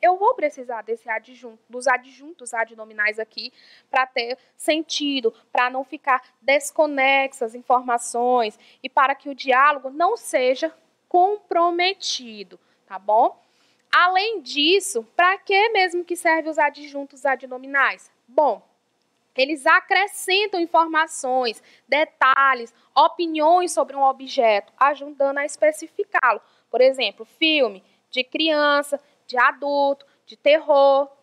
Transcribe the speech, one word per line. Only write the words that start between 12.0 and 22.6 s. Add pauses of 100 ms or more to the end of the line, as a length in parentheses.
tá
bom? (480)
Além
disso, (100)
pra
que
mesmo
que
servem
os
adjuntos
adnominais? (160)
Bom, (760)
eles
acrescentam
informações, (240)
detalhes, (180)